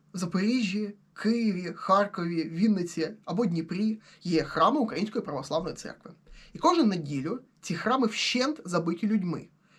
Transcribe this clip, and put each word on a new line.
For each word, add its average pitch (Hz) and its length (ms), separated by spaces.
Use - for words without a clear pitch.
Запоріжжі, 202 840
Києві, 208 640
Харкові, 180 680
Вінниці 170 640
або 196 220
Дніпрі 175 540
є 165 200
храми 196 380
Української 220 440
православної 143 500
церкви. - 360
І - 60
кожну 339 260
неділю 156 560
ці - 140
храми 233 320
вщент 262 580
забиті 170 420
людьми. 180 420